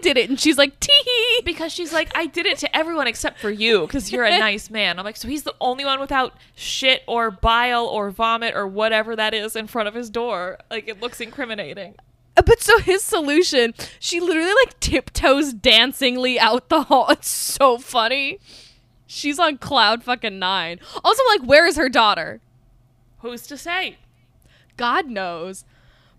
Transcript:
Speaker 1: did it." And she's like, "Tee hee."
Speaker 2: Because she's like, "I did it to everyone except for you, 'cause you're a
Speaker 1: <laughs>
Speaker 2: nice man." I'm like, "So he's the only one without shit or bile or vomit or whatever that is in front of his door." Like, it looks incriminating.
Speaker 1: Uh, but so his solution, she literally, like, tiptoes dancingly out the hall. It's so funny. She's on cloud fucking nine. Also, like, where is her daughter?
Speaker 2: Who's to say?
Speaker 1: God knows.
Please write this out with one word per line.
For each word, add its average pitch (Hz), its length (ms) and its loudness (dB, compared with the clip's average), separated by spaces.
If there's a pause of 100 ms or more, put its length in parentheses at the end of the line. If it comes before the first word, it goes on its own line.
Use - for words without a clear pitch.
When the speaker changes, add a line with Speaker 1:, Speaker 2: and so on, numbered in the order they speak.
Speaker 1:
did 302 140 4
it." 214 120 2
And 269 100 -2
she's 302 180 4
like, 277 220 2
"Tee 571 120 0 (140)
hee." 480 400 2
Speaker 2:
Because 330 260 -6
she's 330 220 -8
like, 320 220 -2
"I 330 120 0
did 339 180 -4
it 370 140 0
to - 180 -2
everyone 311 300 0
except - 320 -6
for 214 100 -4
you, 208 380 2
'cause 233 240 -6
you're 247 140 0
a 339 120 4
Speaker 1:
<laughs> - 0 -
Speaker 2:
nice 214 320 0
man." 196 300 -2
I'm 196 60 -10
like, 220 120 -10
"So 226 120 -12
he's 294 140 -6
the - 180 -8
only 254 240 -2
one 269 140 -2
without 277 340 -2 (220)
shit - 520 0
or 233 240 0
bile 233 540 0
or 202 260 -4
vomit 226 420 -2
or 202 140 -4
whatever 220 480 0
that 214 180 -2
is 220 220 -6
in 220 120 -6
front 214 200 -4
of 214 80 -8
his 240 160 -10
door." 208 480 -6 (100)
Like, 214 200 -10
it 202 120 -12
looks 240 200 -10
incriminating. 208 760 -10 (420)
Speaker 1:
Uh, - 60 2
but - 180 2
so 440 180 2
his 370 240 -2
solution, 285 680 0 (260)
she 339 200 -6
literally, 339 340 0
like, 508 280 2
tiptoes 277 720 0
dancingly 247 840 2
out 226 320 2
the 311 140 4
hall. 247 260 4
It's - 200 2
so - 480 2
funny. 262 600 -2 (680)
She's 285 320 -6
on 311 180 2
cloud 233 460 2
fucking 233 340 -4
nine. 180 420 -4 (240)
Also, 440 260 4
like, 415 120 4
where 285 240 6
is 330 120 0
her 269 120 0
daughter? 214 520 0 (800)
Speaker 2:
Who's 233 280 -14
to 285 100 -16
say? 339 380 -6 (800)
Speaker 1:
God 269 320 0
knows. 190 560 -8 (560)